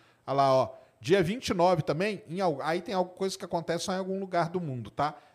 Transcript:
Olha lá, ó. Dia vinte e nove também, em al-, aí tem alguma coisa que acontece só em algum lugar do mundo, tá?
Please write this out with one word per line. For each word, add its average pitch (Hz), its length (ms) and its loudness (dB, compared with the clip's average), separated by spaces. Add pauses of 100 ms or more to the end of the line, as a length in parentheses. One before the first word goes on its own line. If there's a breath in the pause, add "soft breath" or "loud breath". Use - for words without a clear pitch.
(260 soft breath)
Olha 135 100 -2
lá, 139 180 6
ó. 131 200 2 (260 loud breath)
Dia 180 220 4
vinte 202 260 -4
e 240 60 0
nove 175 280 4
também, 180 460 -2
em 170 120 -6
al-, 147 220 0
aí 160 180 -2
tem 196 140 -6
alguma 180 220 -2
coisa 190 200 -4
que - 80 -14
acontece 165 400 -4
só 202 80 -4
em 185 60 -2
algum 190 200 -4
lugar 175 300 0
do 180 120 -4
mundo, 127 300 -8
tá? 151 280 -2 (160 soft breath)